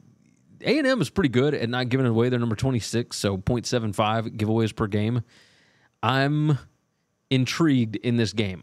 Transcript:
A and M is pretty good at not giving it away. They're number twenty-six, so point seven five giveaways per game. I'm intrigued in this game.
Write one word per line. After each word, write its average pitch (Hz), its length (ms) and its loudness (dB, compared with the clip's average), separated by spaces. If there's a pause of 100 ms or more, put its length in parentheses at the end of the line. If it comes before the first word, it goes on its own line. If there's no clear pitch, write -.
(640)
A 220 140 2
and 311 80 0
M 254 160 2
is 127 80 -2
pretty 196 200 0
good 127 240 2
at - 160 -2
not 127 180 -2
giving 131 180 2
it 123 40 4
away. 113 180 4
They're 123 100 0
number 117 200 -2
twenty-six, 120 580 -2
so 98 220 0
point 120 280 -2
seven 113 280 -2
five 110 320 0
giveaways 110 500 0
per 110 120 -2
game. 107 360 -2 (800)
I'm 139 540 2 (720)
intrigued 131 680 0
in 120 220 -2
this 107 160 0
game. 101 300 -4